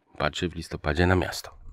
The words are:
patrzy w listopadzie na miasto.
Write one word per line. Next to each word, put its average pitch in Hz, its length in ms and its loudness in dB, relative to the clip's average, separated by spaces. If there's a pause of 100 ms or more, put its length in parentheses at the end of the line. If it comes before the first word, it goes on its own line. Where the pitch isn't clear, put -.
(180)
patrzy 76 300 0
w 80 80 -10
listopadzie 78 500 0
na 95 100 6
miasto. - 340 -2 (220)